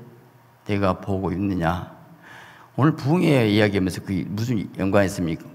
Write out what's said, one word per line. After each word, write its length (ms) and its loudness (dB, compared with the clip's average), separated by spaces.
내가 340 2
보고 320 -4
있느냐. 600 -2
오늘 180 4
부흥회 540 2
이야기하면서 520 2
그게 260 -4
무슨 500 -4
연관이 300 2
있습니까? 480 -4